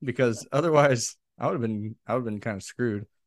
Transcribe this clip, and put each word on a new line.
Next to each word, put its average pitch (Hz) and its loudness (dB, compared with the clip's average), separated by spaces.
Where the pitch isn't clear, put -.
because 120 0
otherwise 143 4
I - -4
would've 175 -2
been, 110 -4
I 110 -2
would've 123 -2
been 104 -6
kinda 104 -6
screwed. 104 -4